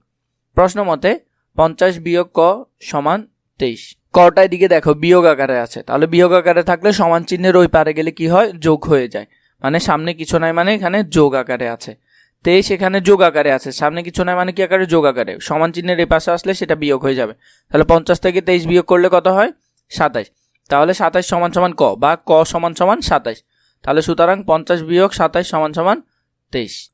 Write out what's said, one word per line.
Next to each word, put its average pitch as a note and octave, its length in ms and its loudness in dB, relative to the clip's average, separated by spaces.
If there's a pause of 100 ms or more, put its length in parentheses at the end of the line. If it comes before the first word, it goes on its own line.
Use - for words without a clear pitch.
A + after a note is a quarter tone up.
(560)
প্রশ্ন F#3 280 0
মতে F3 260 -2 (480)
পঞ্চাশ D#3+ 340 0 (120)
বিয়োগ E3+ 320 -2
ক - 40 2 (420)
সমান D#3 360 -4 (420)
তেইশ। A#2+ 220 -6 (320)
কটা F3 300 6
এদিকে F#3 240 2
দেখো D#3 260 2
বিয়োগ E3+ 320 4
আকারে C3+ 320 0
আছে, A#2 240 -6
তাহলে C3+ 240 -2
বিয়োগ E3+ 260 2
আকারে F3 300 2
থাকলে F3 300 0
সমান E3+ 320 0
চিহ্নের F3+ 320 0
ওই F3 120 6
পারে D#3 260 0
গেলে D#3 180 -4
কি E3 160 -6
হয়? F#3+ 200 2 (180)
যোগ D#3 200 2
হয়ে C#3 220 2
যায়, G#2 180 -12 (360)
মানে D3 180 -2
সামনে D#3 340 -2
কিছু D#3+ 240 -6
নাই E3 140 -2
মানে E3+ 220 0
এখানে F#3+ 240 -4 (180)
যোগ D3 180 4
আকারে B2 340 -4
আছে। A#2 240 -10 (520)
তেইশ F#3 260 2
এখানে F#3+ 280 -2 (100)
যোগ G3 140 6
আকারে D3 300 2
আছে, C3 200 -4
সামনে D3+ 300 -4
কিছু E3+ 220 -8
নাই F3+ 120 -2
মানে F3+ 160 -2
কি F3 100 -4
আকারে? F#3 240 0
যোগ D#3+ 200 2
আকারে। A#2+ 340 -2
সমান D#3+ 320 -2
চিহ্নের F3 280 -4
এই E3+ 100 0
পাশে D#3+ 200 0
আসলে F3 240 -2
সেটা D#3+ 220 -4
বিয়োগ C#3+ 260 -2
হয়ে C3+ 180 0
যাবে। A2 140 -6 (360)
তাহলে D3+ 160 2
পঞ্চাশ E3 340 2
থেকে F#3 220 0
তেইশ F3 240 0
বিয়োগ F3 200 2
করলে F3+ 220 4
কত F3 200 2
হয়? G3 220 2 (400)
সাতাশ। B2 380 -4 (420)
তাহলে D3 240 2
সাতাশ F3+ 320 0
সমান F3 260 -2
সমান F3+ 280 0
ক - 20 2 (140)
বা C#3 160 0 (140)
ক - 40 -2 (160)
সমান E3+ 280 -4
সমান F#3+ 280 0
সাতাশ। A#2+ 360 -2 (460)
তাহলে C#3+ 180 0
সুতরাং E3+ 420 2
পঞ্চাশ E3 380 0
বিয়োগ F3 300 2
সাতাশ F3 380 -2
সমান D#3 240 -2
সমান F3+ 240 0 (540)
তেইশ। A#2 220 -8 (200)